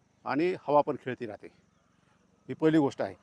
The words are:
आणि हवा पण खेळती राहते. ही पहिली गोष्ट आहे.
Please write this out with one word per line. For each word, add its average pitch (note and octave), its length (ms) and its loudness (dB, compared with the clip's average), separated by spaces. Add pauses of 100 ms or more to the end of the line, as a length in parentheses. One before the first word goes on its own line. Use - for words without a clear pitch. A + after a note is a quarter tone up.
(260)
आणि D#3 300 -2 (120)
हवा D3 140 4
पण C#3+ 220 -2
खेळती B2 220 -8
राहते. G2+ 220 -14 (1040)
ही C3 40 -6
पहिली D#3 240 4
गोष्ट C#3 240 2
आहे. G2 220 -6